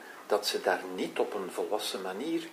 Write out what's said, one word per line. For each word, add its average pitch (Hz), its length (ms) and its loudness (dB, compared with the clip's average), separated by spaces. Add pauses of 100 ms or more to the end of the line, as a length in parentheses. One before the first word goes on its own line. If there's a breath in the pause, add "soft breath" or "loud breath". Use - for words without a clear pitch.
(280 loud breath)
dat 104 200 2
ze 101 140 2
daar 90 200 4 (140)
niet - 240 0
op - 140 2
een 95 180 -2
volwassen 98 500 0
manier 131 520 -2